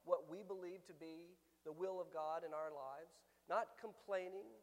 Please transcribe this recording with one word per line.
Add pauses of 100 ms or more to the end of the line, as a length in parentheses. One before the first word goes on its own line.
what
we
believe
to
be (240)
the
will
of
God
in
our
lives, (240)
not
complaining (140)